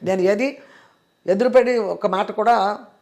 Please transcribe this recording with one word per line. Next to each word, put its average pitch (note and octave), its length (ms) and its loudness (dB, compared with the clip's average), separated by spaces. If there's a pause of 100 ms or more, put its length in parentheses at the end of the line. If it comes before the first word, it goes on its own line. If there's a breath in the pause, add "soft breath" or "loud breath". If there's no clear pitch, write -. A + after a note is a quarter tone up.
నేను F#3 180 -2
ఏది G#3+ 380 0 (680 soft breath)
ఎదురుపడి A#3+ 520 2
ఒక F#3 280 -4
మాట G3 240 -2
కూడా G#3 480 0 (240)